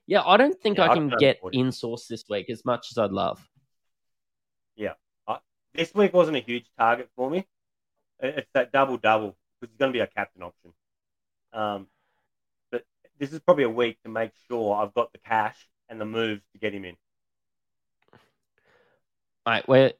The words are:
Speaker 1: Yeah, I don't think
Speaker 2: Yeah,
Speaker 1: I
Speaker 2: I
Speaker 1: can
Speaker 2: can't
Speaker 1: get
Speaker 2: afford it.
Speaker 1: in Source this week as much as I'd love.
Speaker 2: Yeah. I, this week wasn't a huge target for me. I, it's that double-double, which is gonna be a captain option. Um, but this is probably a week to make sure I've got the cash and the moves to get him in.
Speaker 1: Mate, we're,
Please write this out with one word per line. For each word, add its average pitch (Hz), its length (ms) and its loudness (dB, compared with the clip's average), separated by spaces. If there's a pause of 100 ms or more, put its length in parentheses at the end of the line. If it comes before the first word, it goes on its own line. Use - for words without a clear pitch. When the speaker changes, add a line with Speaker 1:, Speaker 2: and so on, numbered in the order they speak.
Speaker 1:
Yeah, 190 180 2
I 185 120 6
don't 285 220 4
think 208 180 -2
Speaker 2:
Yeah, 180 80 4
Speaker 1:
I 165 40 4
Speaker 2:
I 180 40 6
Speaker 1:
can 156 160 0
Speaker 2:
can't 120 100 -2
Speaker 1:
get 135 180 4
Speaker 2:
afford 92 180 -10
it. 127 40 0
Speaker 1:
in 127 120 0
Source 117 360 -10
this 113 220 -12
week 101 200 -6
as 113 160 -10
much 120 260 -4
as - 60 -10
I'd 104 140 0
love. 95 360 -4 (1300)
Speaker 2:
Yeah. 98 180 -6 (340)
I, 117 120 -6 (340)
this 165 200 -6
week 196 200 2
wasn't 160 240 4
a 120 40 -4
huge 120 240 -8 (120)
target 120 380 2
for 127 140 -4
me. 180 160 -4 (760)
I, 131 60 -2
it's 139 260 -6
that 127 180 0
double-double, 110 640 0 (220)
which 117 120 -20
is 113 60 -20
gonna 135 140 0
be 120 80 -2
a 101 80 0
captain 98 360 -8
option. 87 300 -20 (800)
Um, 104 340 -4 (840)
but 120 140 -6 (320)
this 139 160 -8
is 160 60 -12
probably 151 260 2
a 117 40 0
week 113 340 -2
to 113 60 -16
make 113 220 -6 (160)
sure 113 280 -2
I've 104 180 -4
got 117 200 -2
the - 60 -20
cash 110 480 -4 (220)
and 113 120 -14
the 107 40 -8
moves 110 380 -4 (100)
to 104 60 -20
get 104 140 -4
him 98 120 -12
in. 87 120 -16 (2500)
Speaker 1:
Mate, 113 200 0
we're, 131 320 6